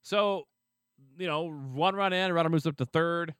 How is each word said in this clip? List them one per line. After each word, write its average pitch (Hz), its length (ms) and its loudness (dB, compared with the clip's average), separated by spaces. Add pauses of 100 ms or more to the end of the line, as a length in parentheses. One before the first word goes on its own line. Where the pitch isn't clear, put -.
So, 202 420 0 (720)
you 180 100 -4
know, 160 220 -2
one 147 460 -2
run 196 160 0
in, 185 220 0
runner 165 160 2
moves 160 180 2
up 151 80 -2
to 127 100 -2
third. 170 540 -2